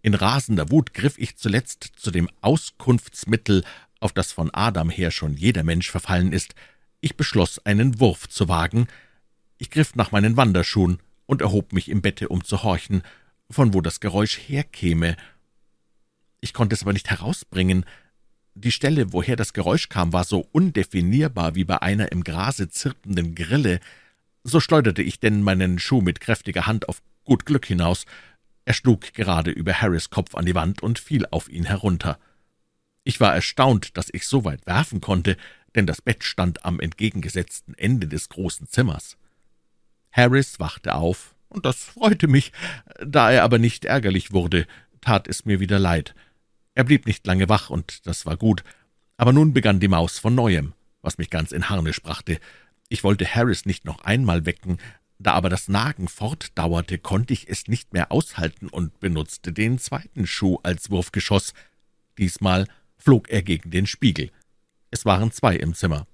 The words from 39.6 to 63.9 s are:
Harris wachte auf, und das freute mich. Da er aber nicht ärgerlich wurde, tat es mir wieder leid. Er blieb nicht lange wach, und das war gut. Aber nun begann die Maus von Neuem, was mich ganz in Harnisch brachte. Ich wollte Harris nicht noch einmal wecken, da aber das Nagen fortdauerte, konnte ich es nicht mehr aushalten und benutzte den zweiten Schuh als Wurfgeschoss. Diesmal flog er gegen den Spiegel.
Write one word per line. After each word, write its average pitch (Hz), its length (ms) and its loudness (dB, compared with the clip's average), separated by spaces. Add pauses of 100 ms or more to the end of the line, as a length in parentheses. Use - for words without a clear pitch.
Harris 123 500 4
wachte - 340 -4
auf, 82 400 -2 (140)
und - 180 -6
das - 180 -2
freute 208 440 2
mich. 139 240 4 (520)
Da 139 260 4
er 123 140 8
aber 117 140 6
nicht 117 260 2
ärgerlich 101 480 0
wurde, 87 340 2 (340)
tat 107 280 0
es - 160 -8
mir 98 160 2
wieder 98 180 2
leid. 85 360 0 (600)
Er 127 100 2
blieb 131 220 4
nicht 107 200 -2
lange 92 220 2
wach, 104 220 2
und - 360 -8
das - 200 -6
war 80 100 -4
gut. 107 280 2 (520)
Aber 117 160 6
nun 151 200 6
begann 107 280 4
die 98 80 2
Maus 85 300 2
von 117 160 0
Neuem, 90 380 2 (300)
was - 160 -6
mich 82 120 -6
ganz 80 220 -4
in - 160 -4
Harnisch 82 340 -2
brachte. 80 360 -6 (500)
Ich - 160 -6
wollte 98 220 2
Harris 117 400 0
nicht - 180 -4
noch - 180 -12
einmal 95 440 0
wecken, 87 320 -4 (400)
da - 160 2
aber 87 140 2
das 90 200 -2
Nagen 101 400 -2
fortdauerte, 85 880 -4
konnte 110 340 -2
ich - 160 -6
es - 200 -10
nicht - 240 -4
mehr 90 180 -2
aushalten 90 580 -4
und 82 300 -6
benutzte 85 540 -4
den 110 260 0
zweiten - 480 -6
Schuh 92 360 0
als 87 280 -4
Wurfgeschoss. 98 640 -2 (640)
Diesmal 95 480 0 (300)
flog - 340 4
er 104 120 0
gegen 87 280 -4
den 95 160 0
Spiegel. - 440 -2 (600)